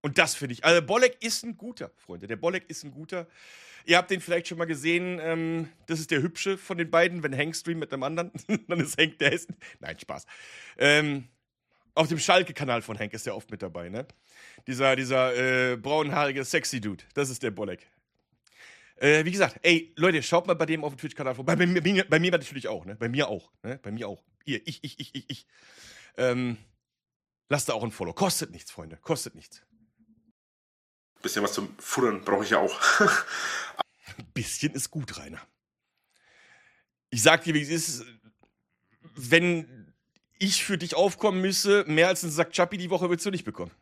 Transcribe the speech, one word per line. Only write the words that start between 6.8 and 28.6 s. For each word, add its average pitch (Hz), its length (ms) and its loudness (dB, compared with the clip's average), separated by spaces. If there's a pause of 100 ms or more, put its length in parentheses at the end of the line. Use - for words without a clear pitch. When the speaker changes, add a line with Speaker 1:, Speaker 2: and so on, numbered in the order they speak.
Speaker 1:
beiden, 170 320 2
wenn 139 140 -4
Hank 151 200 -4
streamt 165 240 -6
mit 147 120 -8
dem 135 100 -6
anderen, 165 280 -4 (180)
<laughs> 214 200 -2
dann 175 120 -2
ist 127 180 -2
Hank 160 200 2
der 143 120 4
Hessen. - 260 -6 (240)
Nein, 78 180 -12
Spaß. - 280 -12 (520)
Ähm, 143 500 2 (680)
auf 156 140 4
dem 165 100 -2
Schalke-Kanal 147 640 2
von 104 160 -10
Hank 104 140 -6
ist 110 140 -10
der 107 80 -6
oft - 160 -14
mit 101 120 -12
dabei, 87 260 -10
ne? 110 180 -10 (600)
Dieser, 131 300 2
dieser, 127 760 2
äh, 123 40 -2
braunhaarige, 143 680 -2
sexy 135 360 -2
Dude, 101 220 -8 (120)
das 143 160 0
ist 123 120 -10
der 117 80 -2
Bolek. 98 360 -8 (1120)
Äh, 151 280 6
wie 180 80 0
gesagt, 185 300 2
ey, 165 340 4
Leute, 160 260 4
schaut 170 240 2
mal 185 80 2
bei 160 120 0
dem 156 180 -2
auf 143 100 -6
dem 131 40 -20
Twitch-Kanal 135 360 -6
vorbei. 135 220 0
Bei 175 100 4
mir, 175 160 2
bei 190 100 4
mir, 190 160 4
bei 160 120 6
mir 180 100 2
natürlich 139 380 -2
auch, 90 160 -6
ne? 98 120 -10
Bei 117 120 -4
mir 127 200 0
auch, 101 220 -8 (120)
ne? 131 200 -10
Bei 104 80 -10
mir 110 180 -8
auch. 101 140 -12 (220)
Ihr, 120 220 -4
ich, - 180 -12
ich, - 160 -14
ich, - 140 -16
ich, 135 140 -12
ich. - 180 -12 (680)
Ähm, 123 420 0 (880)
lasst 143 200 0
da 135 60 0
auch 107 80 -2
ein 113 100 -4
Follow. 87 200 -8
Kostet - 380 0
nichts, - 200 -20